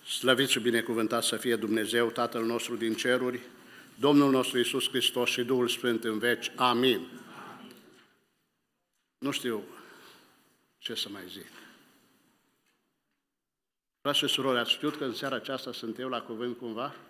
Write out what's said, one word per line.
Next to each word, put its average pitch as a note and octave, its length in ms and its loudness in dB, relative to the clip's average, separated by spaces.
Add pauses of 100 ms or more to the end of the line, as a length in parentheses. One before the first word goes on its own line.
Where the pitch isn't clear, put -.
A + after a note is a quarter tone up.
Slăvit C3 400 2
și B2+ 120 2
binecuvântat A2+ 640 0
să - 120 0
fie A#2 200 2
Dumnezeu, A2 520 2
Tatăl A#2 360 -2
nostru A#2 320 -2
din A2+ 180 -2
ceruri, B2 460 0 (560)
Domnul C#3+ 360 6
nostru B2+ 260 2
Iisus B2 320 0
Hristos A#2+ 400 0
și B2 140 0
Duhul B2 240 2
Sfânt A#2 360 0
în A2 160 0
veci. A#2 360 0
Amin. B2 520 4 (2000)
Nu C#3 140 -4
știu A#2 320 -2 (1120)
ce - 160 -8
să - 180 -4
mai G2 100 -10 (100)
zic. F#2+ 160 -14 (2500)
Frați C#3+ 160 0
și C#3+ 100 0
surori, C3+ 320 2
ați A#2 120 0
știut D3 240 -2
că D3 80 -6
în B2+ 100 -4
seara C3+ 220 -4
aceasta B2+ 360 -6
sunt A2+ 280 -8
eu C3 100 -6
la A#2+ 120 -4
cuvânt A#2+ 360 -6
cumva B2 360 -6 (160)